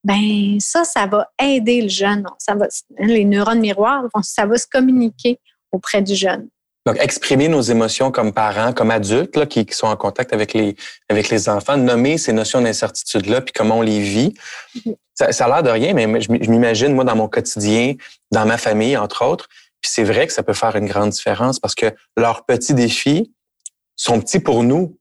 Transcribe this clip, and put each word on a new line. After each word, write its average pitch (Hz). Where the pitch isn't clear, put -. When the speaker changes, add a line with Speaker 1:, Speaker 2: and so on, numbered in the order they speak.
Speaker 1:
ben 208
ça, -
ça 214
va 208
aider 240
le 202
jeune. 196
Ça 202
va, 208
les 214
neurones 202
miroirs, 220
vont, 214
ça 208
va 233
se -
communiquer 254
auprès 196
du 196
jeune. 190
Speaker 2:
Donc, 113
exprimer 143
nos 156
émotions 113
comme 107
parents, 110
comme 113
adultes 113
là, 151
qui, 117
qui -
sont -
en 107
contact 113
avec 107
les, 104
avec 107
les 110
enfants, 107
nommer 127
ces 123
notions 110
d'incertitude-là, 113
puis -
comment 110
on 117
les 107
vit. 107
Speaker 1:
Mhm. 220
Speaker 2:
Ça, -
ça -
a -
l'air -
de 127
rien, 123
mais 113
je 110
m-, 117
je 113
m'imagine, 117
moi, 131
dans 120
mon 110
quotidien, 110
dans 107
ma 113
famille, 113
entre 104
autres, 160
puis -
c'est 117
vrai 107
que -
ça 110
peut 107
faire 113
une 101
grande 101
différence 117
parce -
que 113
leurs 117
petits 123
défis 139
sont 117
petits 170
pour 120
nous 160